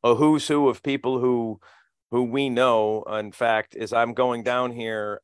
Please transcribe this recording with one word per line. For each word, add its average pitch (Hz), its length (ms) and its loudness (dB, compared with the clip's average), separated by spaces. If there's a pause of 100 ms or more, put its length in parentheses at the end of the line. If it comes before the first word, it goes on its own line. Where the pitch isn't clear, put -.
a 117 120 6
who's 151 320 2
who 147 220 4
of 113 140 -4
people 131 360 -2
who, 120 400 0 (520)
who 123 120 0
we 135 260 -2
know. 113 540 2
In 107 280 -8
fact, 110 440 -2
as 107 180 -8
I'm 117 200 2
going 120 300 0
down 123 280 -2
here 110 520 -6